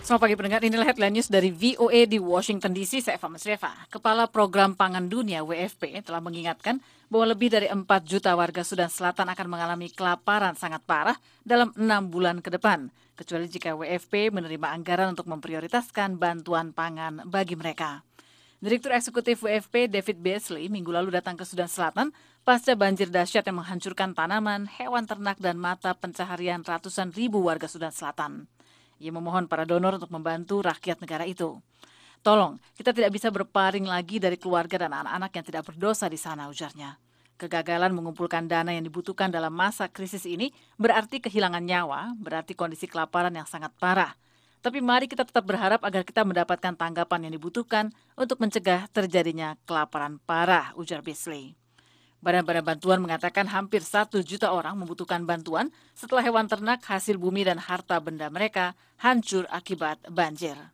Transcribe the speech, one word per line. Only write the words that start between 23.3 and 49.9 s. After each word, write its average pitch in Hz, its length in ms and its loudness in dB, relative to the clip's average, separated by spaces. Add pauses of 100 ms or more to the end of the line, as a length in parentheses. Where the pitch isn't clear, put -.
yang 185 80 -4
menghancurkan 185 560 -4
tanaman, 202 560 -2
hewan 240 400 -4
ternak, 202 320 -4
dan 180 160 0
mata 180 400 -2
pencaharian 175 640 -6
ratusan 180 560 -4
ribu 214 240 0
warga 165 240 2
Sudan 160 240 -8
Selatan. 147 640 -8 (500)
Ia 160 80 -10
memohon 170 400 -2
para 160 160 0
donor 180 320 2
untuk 170 160 -12
membantu 165 480 -4
rakyat 170 400 -2
negara 165 240 -6
itu. 175 320 -6 (640)
"Tolong, 208 400 4 (160)
kita 240 160 2
tidak 220 160 4
bisa 202 160 -4
berpaling 196 640 2
lagi 180 320 -2
dari 180 160 2
keluarga 175 480 0
dan 147 80 -6
anak-anak 156 400 -6
yang 170 100 -8
tidak 160 220 -8
berdosa 196 400 -2
di 160 80 -4
sana," 151 320 -10
ujarnya. 143 480 -12 (400)
"Kegagalan 170 560 0
mengumpulkan 165 560 -2
dana 165 240 0
yang 165 160 -4
dibutuhkan 180 480 -2
dalam 160 160 -2
masa 185 400 0
krisis 190 400 -10
ini 196 240 -4 (240)
berarti 220 400 2
kehilangan 190 480 0
nyawa, 175 560 -2
berarti 160 320 -8
kondisi 165 320 -6
kelaparan 175 480 0
yang 156 160 -12
sangat 156 320 -10
parah. 180 320 2 (480)
Tapi 247 160 0
mari 254 320 4
kita 254 160 0
tetap - 160 2
berharap 196 400 2
agar 190 240 -2
kita - 160 2
mendapatkan 175 560 0
tanggapan 170 500 -2
yang 160 60 -10
dibutuhkan 214 560 -2 (240)
untuk 254 240 -2
mencegah 190 560 2
terjadinya 165 720 0
kelaparan 151 560 -4